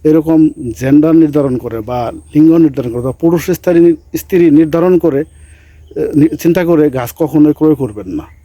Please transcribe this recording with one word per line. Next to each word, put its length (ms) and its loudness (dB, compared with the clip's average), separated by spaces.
এরকম 460 2
জেন্ডার 360 2
নির্ধারণ 420 2
করে 240 -8
বা 300 -6
লিঙ্গ 200 6
নির্ধারণ 360 0
করে 100 -8
বা 100 -6
পুরুষ 400 -2
স্ত্রী, 440 2
স্ত্রী 340 0
নির্ধারণ 460 2
করে, 240 0
আহ, 960 -10
নি-, 180 2
চিন্তা 300 0
করে 240 2
গাছ 280 -6
কখনোই 360 2
ক্রয় 220 0
করবেন 320 -8
না। 160 -10